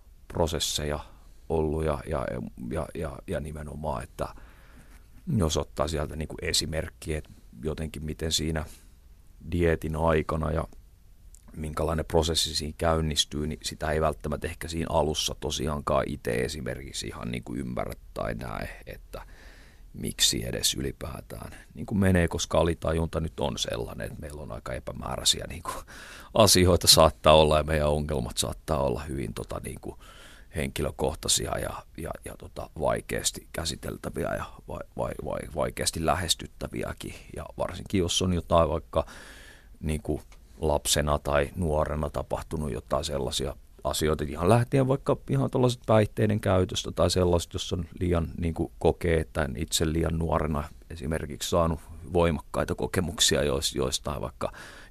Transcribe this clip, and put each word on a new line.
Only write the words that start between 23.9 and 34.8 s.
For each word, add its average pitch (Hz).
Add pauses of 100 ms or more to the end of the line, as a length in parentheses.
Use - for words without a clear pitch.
että 64
meillä 73
on 52
aika 60
epämääräisiä, -
niinku, - (640)
asioita 90
saattaa 80
olla 78
ja 76
meidän 76
ongelmat 73
saattaa -
olla 67
hyvin, 67
tota, -
niinku, - (580)
henkilökohtaisia 67
ja, - (140)
ja, - (140)
ja, -
tota, - (100)
vaikeasti 58
käsiteltäviä -
ja 50 (240)
vai-, - (100)